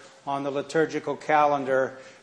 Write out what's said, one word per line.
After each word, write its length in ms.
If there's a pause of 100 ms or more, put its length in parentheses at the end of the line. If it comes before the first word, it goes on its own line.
(260)
on 160
the 80
liturgical 640
calendar, 840 (260)